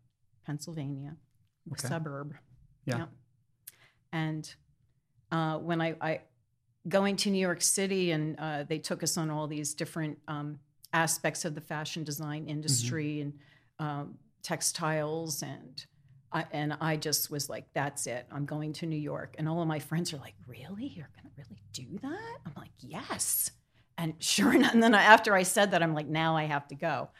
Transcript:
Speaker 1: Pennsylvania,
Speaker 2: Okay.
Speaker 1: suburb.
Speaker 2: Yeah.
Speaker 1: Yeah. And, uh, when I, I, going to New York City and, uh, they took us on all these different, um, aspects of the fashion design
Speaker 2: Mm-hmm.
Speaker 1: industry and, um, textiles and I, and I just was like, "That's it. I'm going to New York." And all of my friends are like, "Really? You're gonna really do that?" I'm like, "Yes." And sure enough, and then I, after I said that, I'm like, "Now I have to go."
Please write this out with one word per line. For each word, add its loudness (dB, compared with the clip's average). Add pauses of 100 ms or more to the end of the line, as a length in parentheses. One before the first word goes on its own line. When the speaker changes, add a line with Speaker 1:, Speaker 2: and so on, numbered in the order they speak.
(460)
Speaker 1:
Pennsylvania, -8 (560)
Speaker 2:
Okay. -6
Speaker 1:
suburb. -6 (520)
Speaker 2:
Yeah. 0
Speaker 1:
Yeah. -6 (1080)
And, -4 (760)
uh, 0
when 0
I, 0
I, -2 (680)
going 4
to 0
New 4
York 0
City 2
and, 0
uh, -4
they -2
took -6
us 0
on 0
all -2
these -4
different, -6 (100)
um, -6 (340)
aspects 0
of -4
the -10
fashion -6
design -6
Speaker 2:
Mm-hmm. -8
Speaker 1:
industry -2
and, -4 (460)
um, -6 (240)
textiles -2
and -12 (480)
I, 0
and -2
I 0
just -2
was -4
like, -8
"That's -4
it. -6
I'm -4
going -6
to -6
New -4
York." -8
And -2
all 0
of 0
my 0
friends -4
are -8
like, -16 (120)
"Really? -12
You're -14
gonna -20
really -18 (100)
do -10
that?" -8
I'm -10
like, -14
"Yes." -4 (460)
And -2
sure 4
enough, 6
and 8
then 8
I, 8
after 10
I 6
said 4
that, 4
I'm 4
like, -2
"Now 2
I 2
have -2
to -12
go." -2